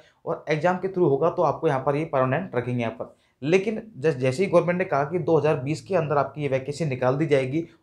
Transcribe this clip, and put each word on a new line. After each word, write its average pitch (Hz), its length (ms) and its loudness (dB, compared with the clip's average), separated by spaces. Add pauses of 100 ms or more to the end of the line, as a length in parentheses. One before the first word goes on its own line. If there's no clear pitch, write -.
(260)
और - 240 -6
एग्जाम 165 280 0
के 185 100 -6
through 180 220 2
होगा 139 200 2
तो 170 140 -2
आपको 151 240 0
यहाँ 139 140 0
पर 143 140 0
ये 156 120 -2
परमानेंट 135 480 0
रखेंगे 123 260 -2
यहाँ 113 120 -2
पर। - 220 -12 (260)
लेकिन 196 400 0 (160)
जैस-, 143 200 0
जैसे 131 260 0
ही 196 60 -2
गवर्नमेंट 175 300 4
ने 185 60 0
कहा 143 180 0
कि 170 160 -2
दो 165 180 2
हज़ार 151 220 2
बीस 143 220 -4
के 190 140 -4
अंदर 156 220 0
आपकी 139 240 -2
ये 143 80 -2
वैकेंसी 135 360 -2
निकाल 131 300 2
दी 151 120 0
जाएगी 139 360 2 (200)